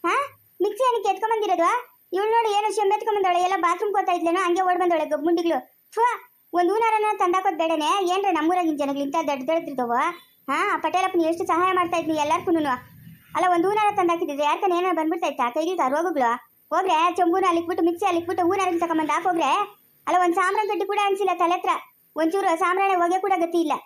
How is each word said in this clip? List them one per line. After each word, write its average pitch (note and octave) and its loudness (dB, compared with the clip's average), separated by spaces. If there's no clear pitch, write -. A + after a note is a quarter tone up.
ಹಾ, F4 0
ಮಿಕ್ಸಿ G#4 -2
ಏನಕ್ಕೆ A4+ 0
ಎತ್ಕೊಂಡ್ಬಂದಿರೋದು? G4 0
ಇವಳು G4+ 0
ನೋಡು A4+ 2
ಏನೋ G#4 0
ಶೆಂಬೆ G#4 2
ಎತ್ಕೊಂಡ್ಬಂದವಳೆ, G4+ 0
ಎಲ್ಲ F#4+ 0
ಬಾತ್ರೂಮ್ಗೆ F#4+ 0
ಹೋಗ್ತಾ F#4+ 0
ಇದ್ಲೇನೋ, E4+ 0
ಹಂಗೆ F4 2
ಓಡ್ F4+ 2
ಬಂದವಳೆ E4+ 2
ಗಬ್ಬುಂಡಿಗ್ಳು. E4 0
ಥು, A4+ 2
ಒಂದ್ F4 2
ಹೂನಾರನ A4 2
ತಂದಾಕೋದ್ F#4+ 0
ಬೇಡನೆ? D#4+ 0
ಏನ್ರೆ G4 0
ನಮ್ಮೂರಾಗಿನ D#4+ 0
ಜನಗಳು C#4 -2
ಇಂಥ C#4 -4
ದಡ್ಡ C4+ -4
ದಡ್ದಿರ್ತಾವ? C#4+ -2
ಹಾ, C#4 -2
ಆ D#4+ -2
ಪಟೇಲಪ್ಪನ F4+ 0
ಎಷ್ಟು E4+ -4
ಸಹಾಯ F4 2
ಮಾಡ್ತಾ F4 0
ಇದ್ನಿ D#4+ -2
ಎಲ್ಲಾರ್ಕುನುನು. D#4+ 0
ಅಲ್ಲ, E4 0
ಒಂದ್ E4+ 2
ಹೂನಾರ G#4 2
ತಂದಾಕಿದ್ರೆ E4+ 0
ಯಾರ್ಕನ F4 0
ಏನಾರ F#4 0
ಬಂದ್ಬಿಡ್ತಾ E4 -2
ಇತ್ತಾ? C4 -2
ಕೈಗೆ E4 -2
ರೋಗಗಳು D4 0
ಹೋಗ್ರೆ, F4+ 2
ಚೊಂಬುನ F#4 2
ಅಲ್ಲಿಕ್ಬಿಟ್ಟು, E4+ 0
ಮಿಕ್ಸಿ F4 -4
ಅಲ್ಲಿಕ್ಬಿಟ್ಟು, E4+ -2
ಹೂನಾರನ್ನ F#4 0
ತಗೊಂಬಂದ್ D#4+ -2
ಹಾಕೋಗ್ರೆ. E4+ 0
ಅಲ್ಲ, E4 2
ಒಂದ್ F4 2
ಸಾಂಬ್ರಾಣಿ G4 0
ಕಡ್ಡಿ G4 -2
ಕೂಡ G4+ 0
ಅನ್ಸಿಲ್ಲ G4 0
ತಲೆ F4 2
ಹತ್ರ, F4+ -2
ಒಂಚೂರು F#4 2
ಸಾಂಬ್ರಾಣಿ F#4+ 2
ಹೋಗೇ F4 2
ಕೂಡ G4 2
ಗತಿ F4 0
ಇಲ್ಲ. D4 -2